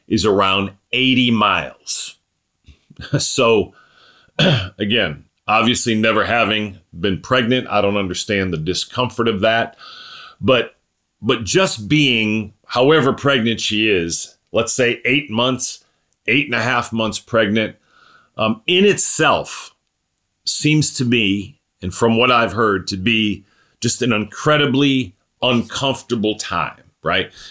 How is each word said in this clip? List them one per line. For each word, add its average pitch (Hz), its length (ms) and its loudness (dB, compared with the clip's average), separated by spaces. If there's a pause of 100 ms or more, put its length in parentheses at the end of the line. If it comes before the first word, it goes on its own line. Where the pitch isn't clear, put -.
is 107 160 2
around 98 480 2 (200)
eighty 127 380 2
miles. 95 880 -2
<laughs> - 1000 -10
So, 113 560 2 (640)
<clears throat> 127 400 0
again, 101 460 -2 (240)
obviously 113 460 2
never 107 300 2
having 104 540 -2 (200)
been 90 220 -2
pregnant, 127 480 0
I 104 120 0
don't 101 160 2
understand 95 560 -2
the 80 60 -2
discomfort 117 720 -4
of 101 120 0
that. 113 360 0 (640)
But, 120 360 2 (440)
but 113 240 0
just 113 440 0
being, 110 680 2 (120)
however 135 460 4
pregnant 117 480 0
she 107 300 0
is, 85 460 -2 (160)
let's 113 200 0
say 120 320 0
eight 139 260 0
months, 123 540 -4 (420)
eight 139 200 2
and 120 80 -6
a 113 80 0
half 120 300 -2
months 113 260 -2
pregnant, 110 580 0 (600)
um, 110 300 -2
in 180 180 4
itself - 880 0 (720)
seems 151 500 0
to 131 100 -4
me, 104 560 0 (200)
and 92 140 -8
from 113 220 2
what 127 140 0
I've 117 220 2
heard, 101 360 0
to 104 80 -6
be 104 480 -2 (360)
just 117 220 -4
an 123 100 0
incredibly 131 1000 0 (280)
uncomfortable 120 920 -2
time, - 460 -6 (200)
right? 90 300 -2 (180)